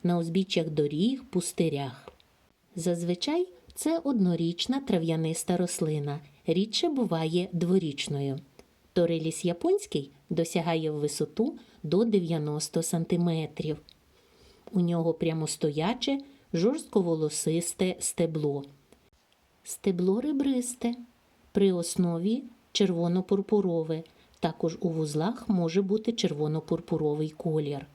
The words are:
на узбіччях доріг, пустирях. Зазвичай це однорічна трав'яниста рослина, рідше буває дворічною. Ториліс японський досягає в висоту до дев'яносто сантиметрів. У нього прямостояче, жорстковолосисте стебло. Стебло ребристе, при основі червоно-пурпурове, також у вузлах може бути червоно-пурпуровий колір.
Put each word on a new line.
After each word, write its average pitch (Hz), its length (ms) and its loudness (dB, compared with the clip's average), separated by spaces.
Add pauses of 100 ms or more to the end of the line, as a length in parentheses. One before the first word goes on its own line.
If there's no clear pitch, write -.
на 175 140 2
узбіччях 165 520 0
доріг, 156 540 0
пустирях. 139 840 -2 (640)
Зазвичай 180 720 0 (280)
це 330 240 0
однорічна 185 800 0
трав'яниста 165 760 0
рослина, 156 640 -2 (280)
рідше 208 420 2
буває 175 640 0
дворічною. 151 880 0 (540)
Ториліс 165 520 0
японський 175 680 0 (180)
досягає 165 600 0
в 151 80 -4
висоту 151 580 -2 (260)
до 175 220 2
дев'яносто 165 760 0
сантиметрів. 165 960 0 (920)
У 190 80 2
нього 170 340 2
прямостояче, 160 1040 -2 (340)
жорстковолосисте 175 1500 0
стебло. 151 640 -2 (1000)
Стебло 190 580 0
ребристе, 269 760 -2 (560)
при 196 200 6
основі 175 720 0 (280)
червоно-пурпурове, 175 1300 2 (360)
також 165 420 -2
у 175 80 0
вузлах 160 600 -2
може 175 320 2
бути 220 300 0
червоно-пурпуровий 156 1160 0
колір. 147 640 -4